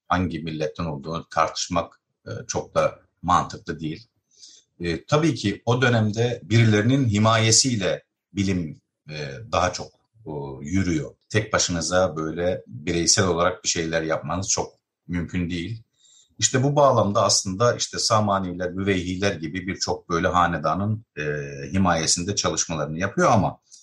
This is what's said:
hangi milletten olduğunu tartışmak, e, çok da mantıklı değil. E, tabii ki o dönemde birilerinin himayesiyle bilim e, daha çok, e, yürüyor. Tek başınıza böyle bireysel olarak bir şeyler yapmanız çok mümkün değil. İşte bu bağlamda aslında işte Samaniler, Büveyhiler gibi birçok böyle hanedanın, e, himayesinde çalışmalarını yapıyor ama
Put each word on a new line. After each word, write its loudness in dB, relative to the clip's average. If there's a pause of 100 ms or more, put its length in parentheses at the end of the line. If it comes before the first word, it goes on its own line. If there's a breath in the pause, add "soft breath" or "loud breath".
hangi 0
milletten -6
olduğunu -8
tartışmak, -2 (280)
e, -12 (160)
çok -6
da 0 (220)
mantıklı -2
değil. -8 (720 loud breath)
E, -4
tabii 2
ki -2
o 2
dönemde 2
birilerinin 4
himayesiyle 2 (300)
bilim -2 (280)
e, -10 (200)
daha 2
çok, -8 (380)
e, -10 (300)
yürüyor. 0 (140)
Tek -2
başınıza 0
böyle -2
bireysel 0
olarak 0
bir -4
şeyler -2
yapmanız -4
çok -2 (340)
mümkün -4
değil. -6 (560 soft breath)
İşte 2
bu 2
bağlamda 6
aslında 2
işte -6
Samaniler, 0
Büveyhiler 0
gibi -8
birçok -6
böyle 0
hanedanın, 0 (120)
e, -6 (500)
himayesinde 0
çalışmalarını -2
yapıyor 2
ama 2 (240 soft breath)